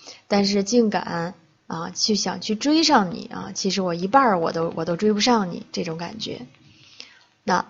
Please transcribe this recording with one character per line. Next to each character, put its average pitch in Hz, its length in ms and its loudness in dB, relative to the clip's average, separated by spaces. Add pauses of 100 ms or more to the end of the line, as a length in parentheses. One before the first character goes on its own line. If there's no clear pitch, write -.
(300)
但 202 160 4
是 196 180 2
竟 226 280 4
敢 175 420 -4 (360)
啊， 170 260 -8
去 - 220 0
想 185 260 -4
去 214 120 -4
追 294 280 2
上 233 300 4
你 - 200 -10
啊， 190 220 -10
其 - 160 -2
实 190 100 -2
我 180 140 -2
一 175 120 -4
半 269 160 6
儿 214 160 4
我 160 140 0
都， 165 240 -2
我 165 80 -4
都 170 120 -2
追 214 180 2
不 208 60 -2
上 214 300 2
你 - 220 -10
这 190 120 -4
种 165 120 -6
感 170 220 -12
觉。 - 280 -10 (960)
那 185 260 0